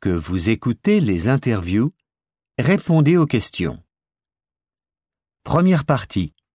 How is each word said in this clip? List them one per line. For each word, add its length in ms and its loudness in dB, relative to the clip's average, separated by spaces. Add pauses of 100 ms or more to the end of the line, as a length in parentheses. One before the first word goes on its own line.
que 80 -4
vous 400 -2
écoutez 520 0
les 280 0
interviews, 640 0 (680)
répondez 600 2
aux 80 2
questions. 560 -4 (1600)
Première 400 2
partie. 480 -2 (220)